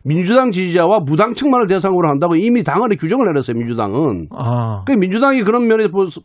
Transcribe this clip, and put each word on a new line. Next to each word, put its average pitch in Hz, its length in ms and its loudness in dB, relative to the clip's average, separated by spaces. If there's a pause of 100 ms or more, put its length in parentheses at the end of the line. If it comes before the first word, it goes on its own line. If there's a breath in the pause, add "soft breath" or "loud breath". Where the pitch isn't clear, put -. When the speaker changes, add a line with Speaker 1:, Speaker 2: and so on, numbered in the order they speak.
Speaker 1:
민주당 190 480 2
지지자와 180 480 2
무당층만을 214 680 0
대상으로 180 420 2
한다고 160 260 0
이미 226 280 2
당헌에 202 320 0
규정을 208 320 0
내렸어요, 135 300 -2
민주당은. 117 760 -4
Speaker 2:
아. 117 540 -4
Speaker 1:
그 277 80 0
민주당이 226 500 2
그런 233 240 0
면에서 220 220 2
보-, 190 160 0 (180)